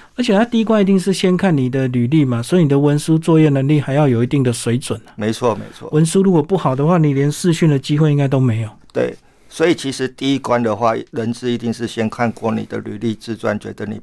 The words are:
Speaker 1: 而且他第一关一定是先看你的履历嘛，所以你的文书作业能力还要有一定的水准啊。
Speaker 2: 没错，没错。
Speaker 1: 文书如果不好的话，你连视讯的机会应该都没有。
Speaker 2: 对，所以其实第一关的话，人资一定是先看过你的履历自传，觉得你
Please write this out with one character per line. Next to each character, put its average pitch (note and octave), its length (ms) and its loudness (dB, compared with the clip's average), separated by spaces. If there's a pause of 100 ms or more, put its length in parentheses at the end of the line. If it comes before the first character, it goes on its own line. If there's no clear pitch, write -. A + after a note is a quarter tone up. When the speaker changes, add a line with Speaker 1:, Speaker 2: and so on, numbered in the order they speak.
(180)
Speaker 1:
而 B3+ 40 -2
且 A#3+ 120 0
他 G3+ 100 4
第 A#3 160 0
一 A3 60 2
关 A3 160 2
一 - 20 4
定 G3 160 4
是 F#3+ 140 0
先 F3+ 240 0
看 F3+ 180 2
你 B2+ 140 0
的 C3 180 -2
履 B2 200 0
历 D3 180 4
嘛， A#2+ 180 -2
所 F#3 160 0
以 F3 40 4
你 D3+ 40 4
的 C#3 100 2
文 D3 220 2
书 D#3+ 180 0
作 D#3+ 220 2
业 D#3 80 6
能 C3+ 180 0
力 D3 140 2
还 C3+ 140 -4
要 D3 120 2
有 A#2+ 160 2
一 B2 60 0
定 C#3 160 0
的 B2 80 0
水 A#2 260 -2
准 A2+ 300 -6
啊。 - 80 -20
Speaker 2:
没 G#2+ 160 -2
错， A2 240 0
没 G#2 80 -12 (100)
错。 - 200 -16
Speaker 1:
文 D#3 120 4
书 F#3 160 2
如 G3 80 4
果 E3 140 4
不 F#3 140 -2
好 C3+ 180 -2
的 C#3+ 100 0
话， F3+ 120 2
你 D3+ 160 2
连 C#3 180 0
视 E3+ 220 0
讯 E3 160 2
的 C#3 100 2
机 D3 180 -2
会 D#3 140 4
应 C#3+ 60 2
该 C#3 100 0
都 C3+ 140 0
没 A#2 180 0
有。 A2 100 -6 (220)
Speaker 2:
对， B2 240 -4 (320)
所 - 180 -2
以 E3+ 80 4
其 C3+ 200 -8
实 C3 160 -4
第 C3+ 260 -2
一 C3 40 -2
关 A#2+ 220 0
的 A2 140 0
话， A2+ 180 0 (180)
人 A2+ 200 -4
资 B2 180 -6
一 A#2+ 80 -2
定 A2+ 140 -4
是 A2+ 160 -6
先 A2 220 -4
看 A#2 240 -2
过 A2 180 -4
你 A2 140 -4
的 G#2+ 140 -8
履 G#2 180 -10
历 A2 180 -4
自 A2+ 180 -10
传， G#2 240 -4
觉 G#2 140 -12
得 G#2 140 -12
你 G#2+ 180 -10